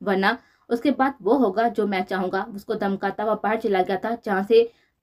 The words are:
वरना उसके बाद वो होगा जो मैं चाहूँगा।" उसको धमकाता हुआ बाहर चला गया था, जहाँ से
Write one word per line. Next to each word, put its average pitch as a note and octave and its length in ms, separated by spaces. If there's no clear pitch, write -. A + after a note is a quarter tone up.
वरना G3 340
उसके A#3+ 240
बाद C#4 280
वो A3 160
होगा A3 320
जो G#3 180
मैं F#3+ 160
चाहूँगा।" F#3+ 420
उसको G#3 300
धमकाता G3 480
हुआ G#3+ 120
बाहर G#3+ 220
चला G3+ 240
गया F#3 180
था, A3+ 180
जहाँ G3 260
से A3+ 200